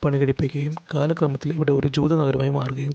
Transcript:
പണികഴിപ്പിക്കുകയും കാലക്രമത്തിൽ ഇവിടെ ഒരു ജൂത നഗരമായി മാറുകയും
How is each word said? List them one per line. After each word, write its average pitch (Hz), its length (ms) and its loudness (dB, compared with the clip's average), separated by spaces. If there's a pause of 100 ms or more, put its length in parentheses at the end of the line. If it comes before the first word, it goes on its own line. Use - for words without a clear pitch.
പണികഴിപ്പിക്കുകയും 143 720 0 (200)
കാലക്രമത്തിൽ 147 640 0
ഇവിടെ 147 220 2
ഒരു - 80 2 (100)
ജൂത 147 140 2 (100)
നഗരമായി 135 340 0
മാറുകയും 135 400 -4